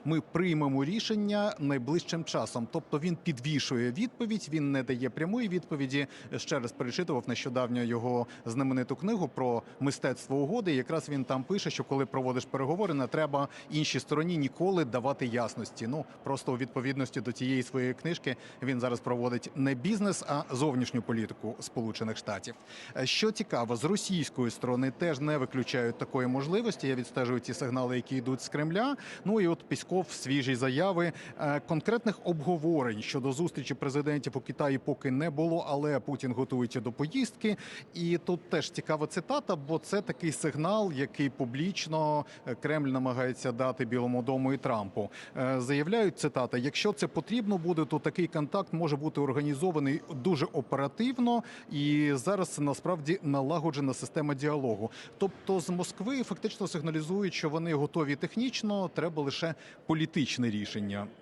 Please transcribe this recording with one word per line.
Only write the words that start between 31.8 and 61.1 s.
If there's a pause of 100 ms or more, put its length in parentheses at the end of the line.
обговорень
щодо
зустрічі
президентів
у
Китаї
поки
не
було,
але
Путін
готується
до
поїздки. (360)
І
тут
теж
цікава
цитата,
бо
це
такий
сигнал,
який
публічно, (220)
е,
Кремль
намагається
дати
Білому
дому
і
Трампу. (280)
Е,
заявляють,
цитата:
«Якщо
це
потрібно
буде,
то
такий
контакт (160)
може
бути
організований (220)
дуже
оперативно, (280)
і
зараз
насправді
налагоджена
система
діалогу». (260)
Тобто
з
Москви
фактично
сигналізують,
що
вони
готові
технічно,
треба
лише (300)
політичне
рішення. (140)